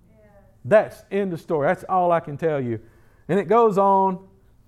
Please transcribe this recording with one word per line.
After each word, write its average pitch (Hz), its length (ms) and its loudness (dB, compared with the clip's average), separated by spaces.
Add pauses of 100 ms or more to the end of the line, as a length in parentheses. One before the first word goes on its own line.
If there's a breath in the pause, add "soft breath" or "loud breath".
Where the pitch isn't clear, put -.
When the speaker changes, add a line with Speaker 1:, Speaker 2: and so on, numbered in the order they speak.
Speaker 1:
Yeah. - 180 -20 (380)
Speaker 2:
That's 156 460 2
end 196 220 -4
of 160 80 -10
story. 147 260 -2
That's 180 220 -2
all 180 240 2
I 165 80 2
can 147 160 -12
tell 151 240 -2
you. 117 180 -4 (500 soft breath)
And 196 120 0
it 156 80 -8
goes 220 280 2
on, 190 520 0 (400)